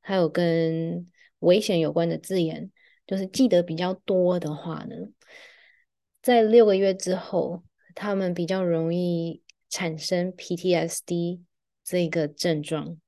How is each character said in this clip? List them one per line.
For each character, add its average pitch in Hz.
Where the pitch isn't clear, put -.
还 196
有 175
跟 165
危 214
险 190
有 151
关 170
的 160
字 185
眼， 160
就 190
是 190
记 240
得 175
比 165
较 180
多 185
的 156
话 156
呢， -
在 240
六 220
个 196
月 190
之 185
后， 175
他 202
们 190
比 175
较 190
容 165
易 170
产 160
生 180
P -
T 180
S 170
D 175
这 175
个 160
症 151
状 156